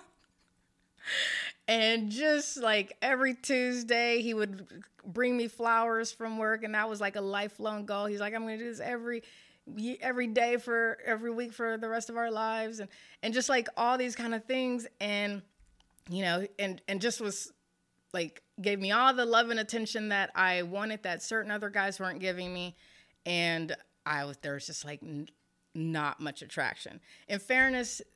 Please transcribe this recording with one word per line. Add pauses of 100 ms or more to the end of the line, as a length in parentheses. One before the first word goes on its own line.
(1700)
And
just,
like,
every
Tuesday,
he
would (240)
bring
me
flowers
from
work,
and
that
was,
like,
a
lifelong
goal.
He's
like,
"I'm
gonna
do
this
every (540)
ye-,
every
day
for,
every
week
for
the
rest
of
our
lives,"
and, (320)
and
just,
like,
all
these
kind
of
things. (120)
And, (640)
you
know, (140)
and,
and
just
was, (600)
like, (180)
gave
me
all
the
love
and
attention
that
I
wanted
that
certain
other
guys
weren't
giving
me. (500)
And (280)
I
was,
there
was
just,
like,
n-, (480)
not
much
attraction. (300)
In
fairness, (140)